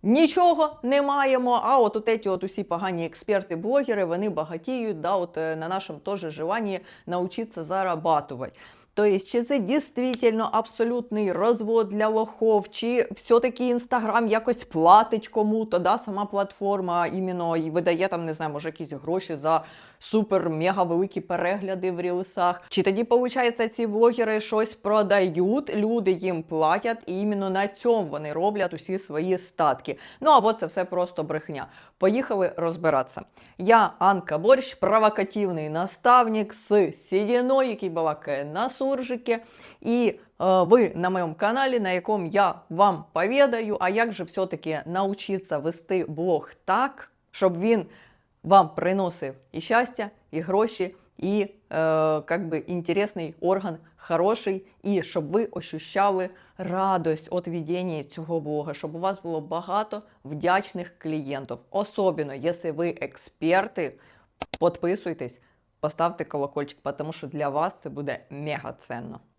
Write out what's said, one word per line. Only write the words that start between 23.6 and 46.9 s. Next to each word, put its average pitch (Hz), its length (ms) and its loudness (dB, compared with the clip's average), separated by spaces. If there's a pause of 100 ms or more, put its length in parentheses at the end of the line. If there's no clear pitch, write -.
ці 233 200 -4
блогери 220 540 2
щось 220 320 -2
продають, 202 1000 2
люди 208 360 0
їм 175 320 -2
платять, 170 600 0
і 185 160 -4
іменно 202 280 -2
на 196 180 0
цьому 208 420 0
вони 147 240 -8
роблять 180 400 0
усі 185 260 -6
свої 180 380 -2
статки? 147 600 -2 (240)
Ну, 302 100 6
або 226 220 6
це 214 120 -4
все 180 200 -4
просто 180 380 -4
брехня. 151 440 -8 (300)
Поїхали 202 600 2
розбиратися. 165 640 0 (360)
Я 214 420 6
Анка 180 380 2
Борщ, 254 380 4
провокативний 196 960 0
наставник 214 840 2
з 196 400 2
Сідіно, 247 720 2
який 208 260 -4
балакає 151 560 -2
на 185 240 -4
суржикі. 247 680 -4 (440)
І, 233 260 2
е, - 100 -2 (220)
ви 185 560 6
на 180 140 -2
моєму 175 260 -2
каналі, 247 440 0
на 190 120 -2
якому 180 360 -2
я 190 280 2 (140)
вам 170 340 2 (100)
повідаю, 226 640 2
а 185 100 0
як 220 240 0
же 185 100 -8
все-таки 160 600 -6
навчитися 190 720 -4
вести 170 500 -2
блог 165 440 -2 (140)
так, 247 460 -2 (200)